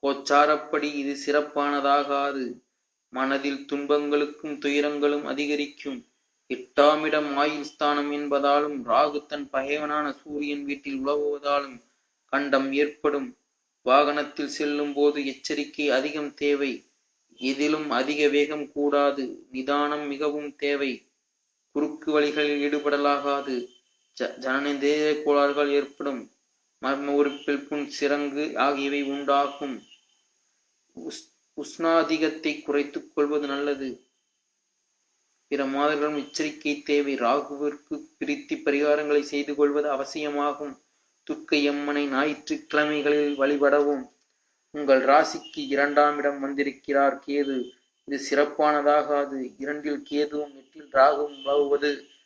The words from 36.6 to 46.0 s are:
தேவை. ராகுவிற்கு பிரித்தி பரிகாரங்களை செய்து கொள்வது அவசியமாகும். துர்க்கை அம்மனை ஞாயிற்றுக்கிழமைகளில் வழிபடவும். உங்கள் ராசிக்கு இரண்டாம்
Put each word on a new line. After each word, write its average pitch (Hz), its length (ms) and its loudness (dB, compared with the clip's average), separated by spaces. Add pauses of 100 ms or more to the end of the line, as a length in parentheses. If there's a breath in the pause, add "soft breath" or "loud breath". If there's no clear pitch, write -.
தேவை. 143 320 0
ராகுவிற்கு 143 840 -2 (180)
பிரித்தி 143 380 -4
பரிகாரங்களை 147 640 2
செய்து 143 340 -4
கொள்வது 147 360 2
அவசியமாகும். 143 880 -4 (520)
துர்க்கை 147 380 0
அம்மனை 143 400 -2
ஞாயிற்றுக்கிழமைகளில் 147 1300 0
வழிபடவும். 143 760 2 (600)
உங்கள் 139 340 4
ராசிக்கு 147 600 4
இரண்டாம் 147 520 4